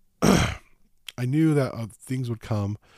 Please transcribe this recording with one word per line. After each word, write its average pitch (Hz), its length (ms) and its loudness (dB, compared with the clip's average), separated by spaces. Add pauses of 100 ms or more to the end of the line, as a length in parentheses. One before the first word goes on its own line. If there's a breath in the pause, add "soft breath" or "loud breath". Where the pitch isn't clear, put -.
<clears throat> - 160 -14
I - 1000 -2
knew 151 300 2
that, 135 180 0
uh, 113 180 -8
things 131 380 -8
would 113 120 -6
come. 104 360 -2 (220 loud breath)